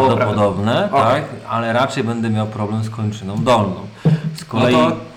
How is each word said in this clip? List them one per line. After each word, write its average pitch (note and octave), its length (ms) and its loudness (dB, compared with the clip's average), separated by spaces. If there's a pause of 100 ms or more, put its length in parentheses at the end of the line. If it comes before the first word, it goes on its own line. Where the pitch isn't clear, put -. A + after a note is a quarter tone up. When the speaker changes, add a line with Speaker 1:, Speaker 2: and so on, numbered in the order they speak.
Speaker 1:
prawdopodobne, B2 180 2
Speaker 2:
prawdopodobne. G#2+ 680 0
Speaker 1:
tak, C3+ 320 2
Speaker 2:
Okej. A#2 160 -12 (100)
Speaker 1:
ale A#2 240 -2
raczej C3 300 0
będę A2+ 260 -2
miał G#2+ 180 0
problem A2 360 -4
z A2 60 -4
kończyną G#2 540 -4
dolną. G#2+ 320 2 (600)
Z - 100 -14
kolei B2 280 2
Speaker 2:
No B2 180 4
to - 60 -4 (200)